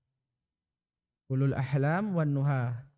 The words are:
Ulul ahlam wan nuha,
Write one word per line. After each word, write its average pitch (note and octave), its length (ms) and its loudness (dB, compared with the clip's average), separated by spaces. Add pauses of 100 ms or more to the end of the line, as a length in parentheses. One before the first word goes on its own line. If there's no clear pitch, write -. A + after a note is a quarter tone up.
(1300)
Ulul C3+ 240 2
ahlam D3 600 0
wan D3+ 200 2
nuha, C3+ 400 0 (240)